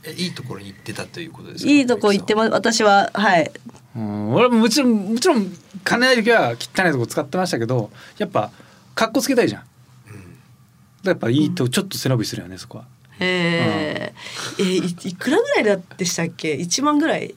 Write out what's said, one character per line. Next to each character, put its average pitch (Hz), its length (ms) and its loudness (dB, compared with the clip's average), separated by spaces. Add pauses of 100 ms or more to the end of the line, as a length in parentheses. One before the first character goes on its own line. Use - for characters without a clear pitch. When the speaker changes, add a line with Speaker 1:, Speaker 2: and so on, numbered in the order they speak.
Speaker 1:
え、 156 60 -12
い 175 140 -6
い 165 60 -6
と - 100 -14
こ 123 120 -10
ろ 98 60 -16
に 101 60 -16
行 98 80 -16
っ - 40 -20
て - 140 -14
た 95 120 -10
と - 140 -16
い 85 80 -10
う 82 40 -16
こ 87 120 -20
と 90 80 -16
で - 60 -14
す 175 80 -10
か？ 262 60 4
Speaker 2:
い 294 100 6
い 262 40 0
と 240 120 0
こ 202 160 2
行 196 80 0
っ 185 40 -12
て 220 100 0
ま、 220 140 2
私 226 340 0
は、 196 300 6
は 202 260 4
い。 - 120 0 (440)
Speaker 3:
う 120 40 -6
ん。 104 340 -4
俺 226 160 6
も 240 100 4
も 226 100 4
ち 254 120 2
ろ 254 60 4
ん、 214 260 0
も 233 60 -2
ち - 80 2
ろ 311 100 4
ん 190 140 0 (320)
金 240 220 2
な 254 80 6
い - 20 6
時 220 160 2
は 165 200 4
汚 180 360 -2
い 165 40 4
と 143 60 0
こ 117 100 0
使 - 120 -4
っ 143 80 -4
て 185 100 -4
ま 185 100 2
し - 40 -4
た 139 80 -2
け 117 60 0
ど、 117 260 -2 (260)
や 208 100 -2
っ - 20 -12
ぱ 107 220 -2 (420)
格 226 200 0
好 269 80 2
つ 262 60 -4
け 269 80 0
た 233 80 6
い 151 60 2
じ 101 60 -6
ゃ 87 40 -16
ん。 - 20 -18
Speaker 1:
う - 40 -20
ん。 - 0 - (480)
Speaker 3:
だ 104 60 -18
か - 20 -18 (800)
ら 185 80 -2
や - 40 2
っ - 20 -16
ぱ 117 140 -2
い 147 140 4
い 180 100 -2
と、 135 100 -2
Speaker 2:
う - 20 -2
ん。 123 40 -2
Speaker 3:
ち - 80 0
ょ - 20 0
っ 196 40 -6
と - 120 -10
背 - 100 -4
伸 131 100 2
び 107 80 -2
す - 100 -8
る 95 80 -10
よ 87 40 -14
ね、 92 100 -14
そ - 100 -18
こ 113 100 -16
は。 110 80 -16 (340)
Speaker 2:
へ 170 960 -2 (440)
ー。 190 60 0
Speaker 3:
う - 20 2
ん。 185 40 0
Speaker 2:
え、 185 60 0
い、 175 340 -4
い 180 60 -8
く - 160 -4
ら 381 100 4
ぐ 554 140 -2
ら 349 60 2
い - 20 0
だ、 202 140 2 (200)
で 185 80 -4
し 170 80 -4
た 170 100 -4
っ 170 140 -4
け？ 156 160 -4
一 175 300 -4
万 294 160 2
ぐ 311 80 2
ら 214 100 0
い？ - 200 -8